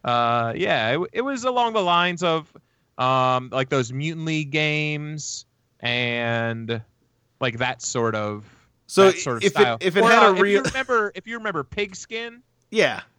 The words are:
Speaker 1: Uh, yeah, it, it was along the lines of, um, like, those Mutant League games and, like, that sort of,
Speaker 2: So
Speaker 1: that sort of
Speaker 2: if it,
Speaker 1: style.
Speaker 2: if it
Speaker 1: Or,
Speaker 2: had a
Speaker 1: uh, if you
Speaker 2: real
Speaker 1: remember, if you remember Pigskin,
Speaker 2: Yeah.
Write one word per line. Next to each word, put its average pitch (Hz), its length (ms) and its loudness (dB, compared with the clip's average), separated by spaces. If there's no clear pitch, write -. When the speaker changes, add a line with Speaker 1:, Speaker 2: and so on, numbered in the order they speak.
Speaker 1:
Uh, 120 520 0
yeah, 139 460 0
it, - 120 -6
it 208 80 -2
was 262 220 -4
along 240 300 0
the 214 80 2
lines 175 420 2
of, 160 280 0
um, 127 540 0
like, 131 180 -2
those 127 240 0
Mutant 160 320 -6
League 156 260 -4
games 151 960 -4
and, 117 1000 -2
like, 120 200 -2
that 127 220 -4
sort 113 340 -2
of, 107 280 -6
Speaker 2:
So 190 240 6
Speaker 1:
that 165 80 -4
sort 123 180 -4
of 113 60 -4
Speaker 2:
if 202 80 4
it, 151 100 -2
Speaker 1:
style. 117 180 4
Speaker 2:
if 180 180 -2
it 202 60 4
Speaker 1:
Or, 233 60 6
Speaker 2:
had 226 140 8
a - 40 8
Speaker 1:
uh, 196 40 6
if 185 60 2
you 196 60 4
Speaker 2:
real 202 200 2
Speaker 1:
remember, 247 520 -2
if 185 120 -14
you 233 100 -8
remember 196 260 -6
Pigskin, 226 800 -10
Speaker 2:
Yeah. 147 300 2